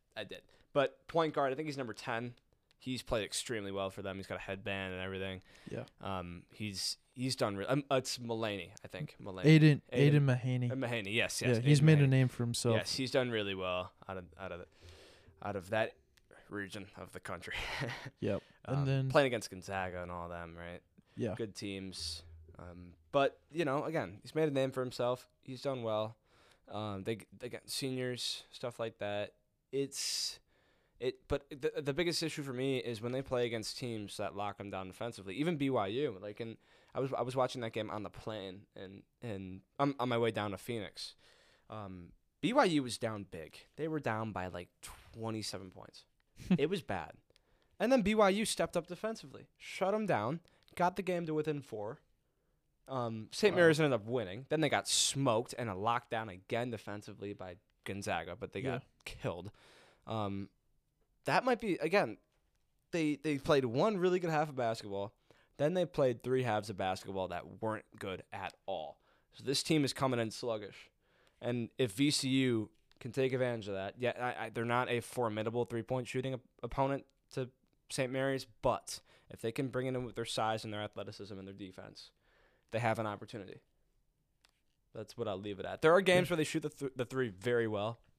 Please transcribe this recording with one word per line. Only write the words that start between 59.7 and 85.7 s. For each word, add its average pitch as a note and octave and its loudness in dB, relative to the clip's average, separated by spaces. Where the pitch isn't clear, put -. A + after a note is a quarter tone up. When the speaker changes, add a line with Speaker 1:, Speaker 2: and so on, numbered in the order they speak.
Speaker 1:
Um, G2+ -2
that C#3+ 4
might B3 2
be, G3+ 2
again, D#3+ 2
they, D3+ 2
they D3+ 0
played C#3 4
one F3+ 2
really F3+ 4
good E3+ -2
half D#3 2
of C3+ -10
basketball. G#2+ -2
Then D3+ 2
they F3+ 4
played C3 2
three B2+ 2
halves G#2+ 0
of F#2 -6
basketball F#2+ -2
that F2+ -8
weren't A2 -2
good F#2 -6
at F#2+ -8
all. D#2+ -6
So A2 -18
this C3+ 0
team D#3 4
is B2 0
coming B2+ 0
in A2 0
sluggish. G#2+ -8
And A#2+ -2
if B2+ 2
V C#3+ 4
C C#3 0
U B2+ 4
can A#2 -10
take C3 2
advantage A#2+ 0
of G2+ -4
that, F#2+ -4
yeah, A#2+ 2
I, A#2 -2
I, A2+ -8
they're A#2 -2
not A#2+ 4
a A#2+ 2
formidable A2+ 0
three-point A#2+ -2
shooting C3 -2
op-, A#2+ -8
opponent C3+ 0
to C3 -6
Saint C3 0
Mary's, C3+ 0
but - 0
if - -14
they A#2 0
can C3+ 0
bring B2+ -2
it B2+ 0
in B2+ -2
with A2 -10
their A#2 -2
size A2 0
and A2 -6
their G#2 -4
athleticism G2+ -8
and F#2+ -10
their G2 -12
defense, G2+ -14
they A2 -2
have A2+ 2
an A2 0
opportunity. G#2 -10
That's A2 -10
what A2+ -2
I'll F#2+ -2
leave G2+ -6
it F2 -6
at. F#2+ -6